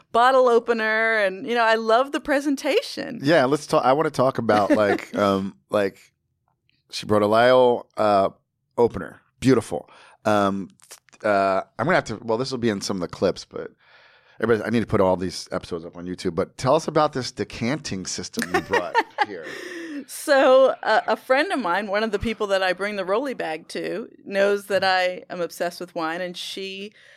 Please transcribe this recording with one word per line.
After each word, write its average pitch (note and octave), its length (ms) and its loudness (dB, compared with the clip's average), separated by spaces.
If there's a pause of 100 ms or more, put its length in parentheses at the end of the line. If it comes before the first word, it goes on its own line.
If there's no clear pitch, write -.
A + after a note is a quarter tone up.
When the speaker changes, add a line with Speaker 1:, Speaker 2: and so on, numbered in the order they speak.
(120)
Speaker 1:
bottle B3+ 380 6
opener. A3+ 640 2
And, F#3+ 300 -2
you A3+ 80 -4
know, A#3+ 100 2
I A3+ 120 4
love A3+ 360 2
the D4+ 80 -2
presentation. C#4+ 1040 -2
Speaker 2:
Yeah, C#3+ 240 4
let's C#3+ 200 0
talk, D3 160 2
I B2 120 4
wanna D#3 160 0
talk C3 260 0
about, G#2+ 340 2
Speaker 1:
<laughs> G#2 60 4
Speaker 2:
like, G#2 400 0
um, G2 400 2 (140)
like, G2+ 280 -2 (920)
she - 160 -12
brought G#2 160 2
a G#2 40 2
Lyell, A#2+ 600 4 (100)
uh, G2+ 320 4 (480)
opener. G2+ 460 -2 (180)
Beautiful. A#2 480 2 (380)
Um, G2 420 0 (560)
uh, G2 380 2 (160)
I'm A2+ 80 -2
gonna F3+ 80 2
have D3+ 100 2
to, A2 180 -8
well, A2+ 140 -2
this B2+ 140 -4
will C3 80 -6
be A#2 100 0
in G2 140 -2
some G2+ 160 -6
of - 20 -4
the E2+ 160 -6
clips, - 300 -2
but - 240 -12 (680)
everybody, A2 280 0
I G#2 40 -2
need A#2 100 2
to G2+ 60 -2
put G#2+ 140 0
all F#2 160 4
these F2+ 340 -8
episodes F2 360 -8
up E2+ 100 -16
on F2 80 -14
YouTube. F2+ 300 -6
But F2 240 -4
tell C3 160 2
us D#3 140 0
about D3+ 260 0
this B2+ 180 -6
decanting A2+ 720 -6
system - 500 -8
you F#4+ 60 2
brought - 340 -4 (180)
Speaker 1:
<laughs> - 140 -4
Speaker 2:
here. E3 200 -12 (640)
Speaker 1:
So, C4+ 640 4 (100)
uh, G#3 240 2
a - 80 0
friend D4 360 0
of E4 60 -2
mine, G3+ 300 -2
one G#3 160 0
of A3 80 -4
the G3+ 60 -2
people G#3+ 300 -4
that F#3+ 140 2
I F#3 120 0
bring G3+ 200 -6
the G3 100 -6
Rolly A3+ 300 -2
bag D#3+ 340 -8
to, E3+ 400 -8 (160)
knows G3+ 420 0
that G3 180 0
I F#3 440 0
am F3+ 120 -8
obsessed F3 400 -6
with F3 160 -12
wine, E3 240 -6
and F3+ 160 -8
she G3 560 -10 (240)